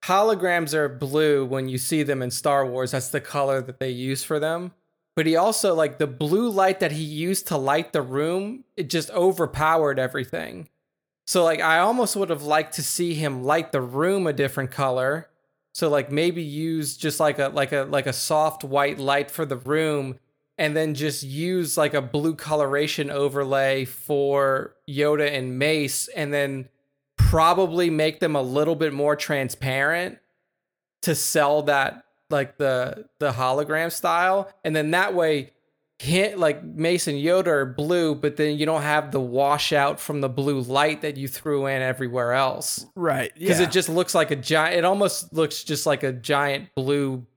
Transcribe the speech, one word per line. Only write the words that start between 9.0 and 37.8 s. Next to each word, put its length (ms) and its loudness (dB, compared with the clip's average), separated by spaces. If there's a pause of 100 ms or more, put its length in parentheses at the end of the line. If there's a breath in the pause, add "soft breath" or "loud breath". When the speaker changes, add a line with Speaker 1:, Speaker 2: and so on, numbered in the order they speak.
Speaker 1:
overpowered 880 2
everything. 680 -6 (580)
So, 160 2
like, 180 4
I 200 4
almost 340 2
would 160 0
have 140 -2
liked 300 0
to 80 -4
see 320 -2
him 280 -4
light 300 0
the 80 2
room 460 0
a 60 0
different 380 -2
color. 580 -2 (460)
So, 140 0
like, 240 0
maybe 300 0
use 540 -4
just, 220 -4
like, 220 2
a, 80 2
like, 240 -2
a, 180 0
like, 160 0
a 60 -2
soft 500 0
white 360 0
light 320 0
for 140 -4
the 120 -6
room, 640 -2 (380)
and 200 0
then 180 0
just 300 -4
use, 520 -2
like, 180 2
a 80 2
blue 320 -2
coloration 760 0
overlay 760 0
for 880 0 (140)
Yoda 420 2
and 280 -4
Mace, 500 0
and 240 -4
then 360 -2 (480)
probably 720 4
make 300 2
them 160 0
a 60 0
little 340 2
bit 160 0
more 240 2
transparent 1000 -2 (840)
to 120 0
sell 500 2
that, 400 0 (260)
like, 280 -2
the, 460 -2 (160)
the 120 0
hologram 600 0
style. 580 0 (140)
And 100 -2
then 180 0
that 220 2
way, 380 0 (480)
hit, 380 0
like, 260 2
Mace 420 -2
and 120 -2
Yoda 300 2
are 180 2
blue, 480 0